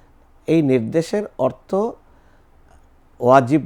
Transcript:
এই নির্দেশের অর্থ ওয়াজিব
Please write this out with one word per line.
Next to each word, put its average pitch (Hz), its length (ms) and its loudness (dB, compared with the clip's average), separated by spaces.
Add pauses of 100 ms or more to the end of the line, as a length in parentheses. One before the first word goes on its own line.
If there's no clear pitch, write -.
(480)
এই 160 140 2
নির্দেশের 147 600 -2 (140)
অর্থ - 380 -6 (1400)
ওয়াজিব 131 460 4